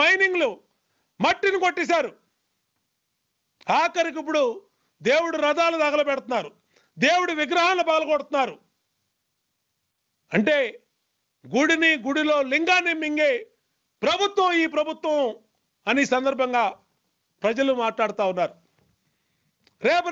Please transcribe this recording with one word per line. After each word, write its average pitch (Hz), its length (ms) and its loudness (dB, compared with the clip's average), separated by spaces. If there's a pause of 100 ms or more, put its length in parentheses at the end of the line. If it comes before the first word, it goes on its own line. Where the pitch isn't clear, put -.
మైనింగ్లు 359 480 2 (720)
మట్టిని 370 440 0
కొట్టేశారు. 339 480 0 (1700)
ఆఖరికి 330 400 -2
ఇప్పుడు 302 220 0 (580)
దేవుడు 320 440 0
రథాలు 330 380 0
తగలబెడుతున్నారు, 269 680 -2 (480)
దేవుడి 339 420 2
విగ్రహాలను 349 500 2
పగలగొడుతున్నారు. 294 680 0 (1800)
అంటే 220 220 2 (880)
గుడిని, 311 460 2 (140)
గుడిలో 302 320 0 (140)
లింగాన్ని 339 420 0 (100)
మింగే 302 280 0 (680)
ప్రభుత్వం 370 500 0 (120)
ఈ - 20 0 (100)
ప్రభుత్వం 302 460 -2 (680)
అని 262 160 2
ఈ - 80 -2
సందర్భంగా 254 520 0 (800)
ప్రజలు 233 280 0 (120)
మాట్లాడుతా 220 480 -2
ఉన్నారు. 175 220 -2 (1300)
రేపు 339 240 2